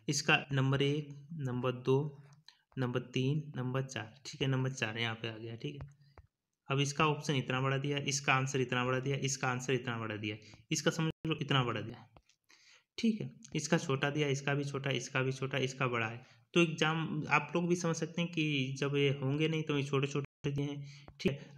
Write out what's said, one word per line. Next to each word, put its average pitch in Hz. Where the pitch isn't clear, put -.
इसका 151
नंबर 135
एक, 143
नंबर 123
दो, 131
नंबर 123
तीन, 135
नंबर 127
चार। 110
ठीक -
है, 135
नंबर 131
चार 113
यहाँ 117
पे 113
आ 110
गया। 113
ठीक 127
है, 139
अब 139
इसका 143
ऑप्शन 147
इतना 127
बड़ा 135
दिया, 143
इसका 139
आंसर 131
इतना 123
बड़ा 127
दिया, 135
इसका 135
आंसर 127
इतना 123
बड़ा 110
दिया, 107
इसका 156
समझ 160
लो 160
इतना 135
बड़ा 113
दिया। 113
ठीक 220
है, 139
इसका 156
छोटा 139
दिया, 143
इसका 139
भी 143
छोटा, 139
इसका 131
भी 131
छोटा, 135
इसका 131
बड़ा 117
है। 117
तो 175
एग्जाम 156
आप 147
लोग 175
भी 175
समझ 170
सकते 165
हैं 170
कि 143
जब 143
ये 143
होंगे 143
नहीं 160
तो 147
ये 139
छोटे 139
छोटे 139
दिए 143
हैं। -
ठीक 180
है, -